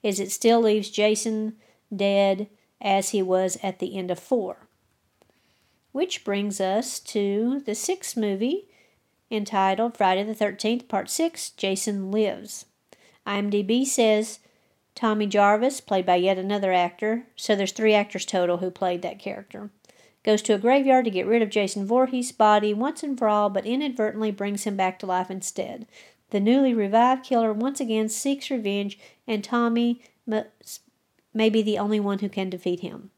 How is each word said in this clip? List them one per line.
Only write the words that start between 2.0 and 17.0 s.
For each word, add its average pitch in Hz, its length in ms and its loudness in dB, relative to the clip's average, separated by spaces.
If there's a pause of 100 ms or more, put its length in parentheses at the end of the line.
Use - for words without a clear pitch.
as 196 300 0
he 208 100 0
was 185 420 0
at 185 160 -6
the 185 180 -8
end 185 140 -6
of 170 80 -4
four. 190 480 -4 (1300)
Which 339 320 -4
brings 202 360 -4
us 196 400 -2
to 220 680 -2
the 214 80 -4
sixth - 420 -6
movie, 220 520 -2 (600)
entitled 208 680 0
Friday 190 260 2
the 214 120 -4
Thirteenth, 214 540 -2
Part - 220 -4
Six, - 400 -4
Jason 196 600 -4
Lives. - 560 -2 (600)
I 202 120 -2
M 202 120 -2
D 208 120 2
B 233 220 2
says, 220 540 2 (560)
"Tommy 214 320 0
Jarvis, 208 540 2
played 190 260 -2
by 180 100 4
yet 185 220 2
another 196 340 -2
actor," 214 540 0 (100)